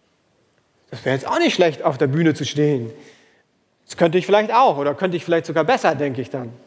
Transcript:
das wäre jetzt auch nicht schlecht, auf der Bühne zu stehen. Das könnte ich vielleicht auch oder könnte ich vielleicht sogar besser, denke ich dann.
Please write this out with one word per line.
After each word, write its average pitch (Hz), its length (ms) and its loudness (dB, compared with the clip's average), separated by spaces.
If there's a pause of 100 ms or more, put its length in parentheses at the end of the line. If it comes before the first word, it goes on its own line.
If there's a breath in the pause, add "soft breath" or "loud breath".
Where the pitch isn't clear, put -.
(960)
das - 100 -16
wäre 131 120 0
jetzt 127 100 -8
auch - 140 -2
nicht 330 160 0
schlecht, 170 260 2
auf 143 160 -2
der 151 80 2
Bühne 156 280 2
zu 143 100 -6
stehen. 143 440 0 (960 loud breath)
Das - 120 -18
könnte 170 200 2
ich 180 100 0
vielleicht 208 280 2
auch 226 240 4
oder 143 160 0
könnte 185 220 -4
ich - 80 -6
vielleicht 165 200 0
sogar 156 200 0
besser, 180 320 2
denke 135 240 -4
ich 123 100 -8
dann. 123 220 -8 (140)